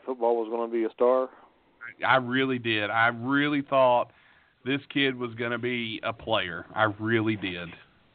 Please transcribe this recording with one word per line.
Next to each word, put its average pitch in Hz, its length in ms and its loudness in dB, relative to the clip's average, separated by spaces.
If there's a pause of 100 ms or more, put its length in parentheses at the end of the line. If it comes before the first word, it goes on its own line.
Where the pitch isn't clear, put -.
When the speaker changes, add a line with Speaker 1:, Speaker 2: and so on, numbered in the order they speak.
Speaker 1:
Football 120 320 0
was 110 140 -2
gonna 117 220 -4
be 117 120 0
a 107 60 -2
star? 127 380 2 (800)
Speaker 2:
I 123 100 6
really 127 420 0
did. 107 320 0
I 113 180 4
really 139 540 0
thought 127 480 2 (540)
this 135 160 -2 (120)
kid 135 240 0
was 123 180 -6
gonna 117 240 -4
be 117 440 -4
a 113 100 -4
player. 92 640 -2
I 107 240 4
really 110 380 2
did. 87 320 -6 (460)